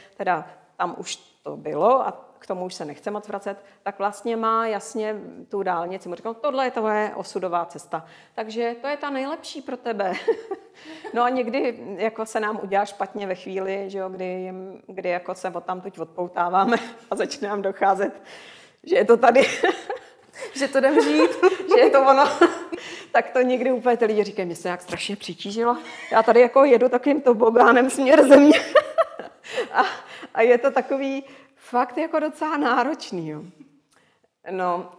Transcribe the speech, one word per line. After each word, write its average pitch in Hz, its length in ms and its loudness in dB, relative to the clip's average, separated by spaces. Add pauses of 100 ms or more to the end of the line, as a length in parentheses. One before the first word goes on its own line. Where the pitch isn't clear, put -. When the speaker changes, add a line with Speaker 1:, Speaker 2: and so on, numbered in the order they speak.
(160)
Speaker 1:
teda 180 300 -2 (300)
tam 175 220 -4
už - 180 -12
to - 400 -16
bylo 156 500 0
a - 180 -10 (140)
k - 80 -20
tomu 185 180 -8
už 185 100 -12
se 170 100 -12
nechce 147 260 -12
moc 208 180 -10
vracet, 202 280 -10 (260)
tak 202 160 -10
vlastně 208 380 -4
má 226 300 0
jasně 214 500 -6 (320)
tu 202 140 -6
dálnici. 180 460 -6
Mu 175 60 -10
řeknou: 226 200 -10
„Tohle 262 320 -2
je 247 40 -4
tvoje 214 440 -2
osudová 180 500 -6
cesta. 165 420 -12 (280)
Takže 233 460 -6
to 269 60 -10
je 285 100 -4
ta 285 140 -10
nejlepší 277 520 -10
pro 277 140 -10
tebe.“ 202 420 -6
<laughs> - 960 -8
No 233 80 0
a 247 60 2
někdy, 247 500 -2 (180)
jako, 220 300 -4
se 220 140 -6
nám 214 220 -4
udělá 196 220 -2
špatně 202 420 -8
ve 185 80 -6
chvíli, 190 560 -8
že 196 80 -10
jo, 190 100 -8
kdy 185 160 -10
jim, 185 640 -12
kdy, 185 220 -8
jako, 180 260 -6
se 185 160 -8
odtamtud 185 480 -10
odpoutáváme 180 760 -2 (180)
<laughs> - 160 -20
a 190 60 -4
začne 208 320 -4
nám 202 140 -4
docházet, 196 600 -2 (640)
že 349 120 0
je 214 80 4
to 226 120 6
tady. 240 320 4
<laughs> - 1040 -8
Speaker 2:
Že 269 140 -4
to 269 100 -2
jdem 269 240 4
žít. 302 280 4 (200)
Speaker 1:
<laughs> - 260 0
Že 480 40 6
je 466 100 6
to 277 160 6
ono. 269 260 6
<laughs> - 60 -8 (760)
Tak - 180 0
to 254 100 0
někdy 254 320 0
úplně 240 240 0
ty 233 80 0
lidi 214 200 0
říkají: 196 220 -6
„Mně 170 100 -8
se - 120 -8
nějak 180 140 -6
strašně 180 340 -8
přitížilo. 226 600 -4 (360)
Já 220 100 6
tady, 226 180 6
jako, 247 240 6
jedu 247 240 6
takovým 269 320 0
tobogánem 240 720 4
směr 277 380 6
země.“ 285 300 10 (560)
<laughs> - 580 -10
A, - 100 2 (520)
a - 80 2
je 240 160 6
to 262 120 0
takový 269 540 -2 (320)
fakt, 247 420 -4
jako, 320 220 -2
docela 302 360 -4
náročný, 247 720 -2
jo. 151 120 -12 (1080)
No, 180 480 -4